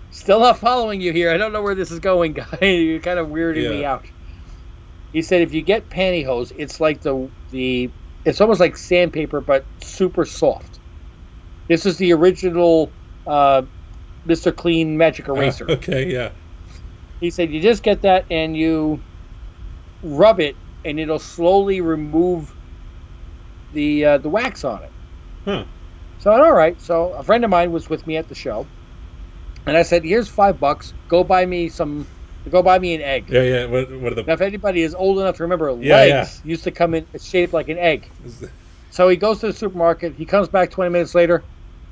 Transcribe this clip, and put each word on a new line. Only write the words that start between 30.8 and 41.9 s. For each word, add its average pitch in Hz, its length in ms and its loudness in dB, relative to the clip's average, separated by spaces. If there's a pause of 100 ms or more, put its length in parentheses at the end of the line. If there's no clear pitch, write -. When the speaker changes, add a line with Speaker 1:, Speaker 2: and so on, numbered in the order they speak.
Speaker 1:
Go 175 160 4
buy 185 220 2
me 175 220 -4
some, 147 380 -6 (440)
go 180 120 6
buy 185 160 6
me 175 160 -2
an 156 80 -6
egg." 139 260 -4
Speaker 2:
Yeah, 127 140 4
yeah. 127 240 2
What, 131 240 -2 (100)
what 120 120 -4
are 110 40 -6
the 113 80 -4
Speaker 1:
Now, 160 80 0
if 160 80 -2
anybody 196 420 -2
is 160 120 -2
old 190 240 0
enough 190 180 -2
to 156 60 -8
remember, 165 280 -2 (100)
Speaker 2:
Yeah, 143 160 6
Speaker 1:
legs - 480 4
Speaker 2:
yeah. 156 60 -8
Speaker 1:
used 165 140 -6
to 180 60 -4
come 170 240 0
in 156 120 -4 (140)
shaped 175 320 -2
like 151 160 -4
an 160 100 -8
egg. 165 300 -2 (160)
Speaker 2:
Is 123 160 -18
the 127 100 -16 (400)
Speaker 1:
So 185 180 4
he 185 80 4
goes 208 240 0
to 226 80 -6
the 190 40 -4
supermarket. 170 640 -2
He 156 100 -10
comes 190 240 0
back 180 220 0
twenty 180 200 -2
minutes 175 240 -2
later. 175 300 4 (480)